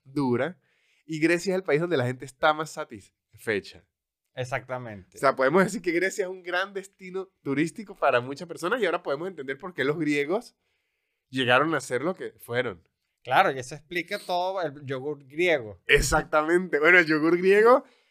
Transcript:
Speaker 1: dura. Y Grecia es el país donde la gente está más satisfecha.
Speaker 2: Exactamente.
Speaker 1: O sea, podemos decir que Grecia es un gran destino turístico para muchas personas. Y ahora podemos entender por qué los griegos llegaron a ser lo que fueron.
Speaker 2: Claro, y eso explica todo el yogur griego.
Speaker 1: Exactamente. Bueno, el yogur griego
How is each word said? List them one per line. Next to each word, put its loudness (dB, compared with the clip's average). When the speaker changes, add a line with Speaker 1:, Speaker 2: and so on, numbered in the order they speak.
Speaker 1:
dura. -2
Y -8
Grecia 0
es 0
el -6
país 2
donde -2
la 0
gente -6
está 0
más -8
satisfecha. -8
Speaker 2:
Exactamente. -10
Speaker 1:
O -20
sea, 4
podemos 4
decir -2
que -2
Grecia -2
es -6
un -14
gran -4
destino -12
turístico -4
para 2
muchas -10
personas. -6
Y 2
ahora -2
podemos -6
entender -10
por -14
qué -4
los 0
griegos -2
llegaron 2
a -2
ser -4
lo -4
que -12
fueron. -6
Speaker 2:
Claro, 4
y -8
eso -12
explica -8
todo -4
el -8
yogur -8
griego. -2
Speaker 1:
Exactamente. 2
Bueno, 8
el 6
yogur 2
griego 6